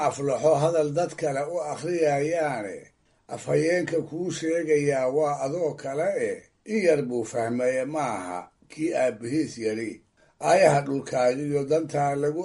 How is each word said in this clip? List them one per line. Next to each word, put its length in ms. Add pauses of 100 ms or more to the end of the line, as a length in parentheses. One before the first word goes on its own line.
aflaxo 460
hadal 380
dad 220
kale 300
u 160
akhriyayaane, 1160 (520)
afhayeenka 760
kuu 280
sheegayaa 760
waa 320
adoo 340
kale 340 (100)
eh, 240 (220)
in 200
yar 180
buu 220
fahmaya 600
maaha 640 (180)
kii 260
aabbihiis 640
yari. 440 (380)
Aayaha 400
dhulkaaga 600
iyo 220
dantaa 500
lagu 300